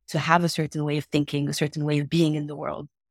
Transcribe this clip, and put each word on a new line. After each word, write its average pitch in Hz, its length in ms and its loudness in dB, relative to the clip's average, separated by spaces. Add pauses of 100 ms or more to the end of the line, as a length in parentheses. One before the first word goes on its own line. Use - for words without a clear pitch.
to 160 120 -2
have 160 240 4
a 165 60 4
certain 151 360 -4
way 151 120 0
of 143 80 -4
thinking, 143 440 0
a 147 40 -2
certain 147 320 -2
way 151 140 2
of 143 100 -2
being 160 260 4
in 147 120 -4
the 147 80 -10
world 147 320 -8 (240)